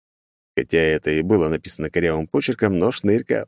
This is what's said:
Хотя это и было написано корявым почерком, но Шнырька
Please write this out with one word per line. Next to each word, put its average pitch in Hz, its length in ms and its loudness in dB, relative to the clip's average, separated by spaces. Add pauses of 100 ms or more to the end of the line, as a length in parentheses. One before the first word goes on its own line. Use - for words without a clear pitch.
(560)
Хотя 67 220 0
это 80 320 2
и 78 100 2
было 87 300 2
написано 78 400 -4
корявым 80 360 0
почерком, 113 520 0
но 98 120 2
Шнырька 107 580 0